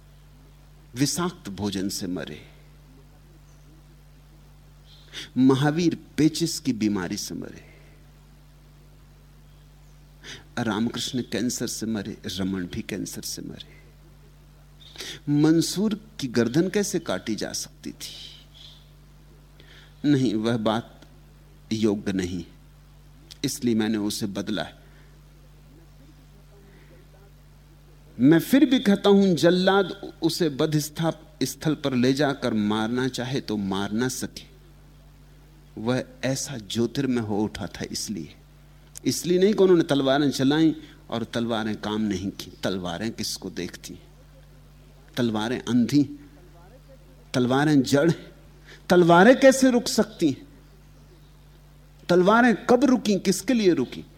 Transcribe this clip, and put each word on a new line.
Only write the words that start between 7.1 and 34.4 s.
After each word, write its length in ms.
से 180
मरे, 300
रामकृष्ण 580
कैंसर 460
से 180
मरे, 400
रमन 400
भी 160
कैंसर 400
से 200
मरे। 400
मंसूर 840
की 80
गर्दन 420
कैसे 300
काटी 360
जा 180
सकती 380
थी? 240
नहीं, 300
वह 220
बात 440
योग्य 400
नहीं। 320
इसलिए 320
मैंने 220
उसे 280
बदला 380
है। 180
मैं 200
फिर 260
भी 140
कहता 300
हूं, 260
जल्लाद 880
उसे 280
बध 280
स्थाप-, 680
स्थल 320
पर 180
ले 200
जाकर 400
मारना 540
चाहे 340
तो 160
मार 340
ना 160
सके। 360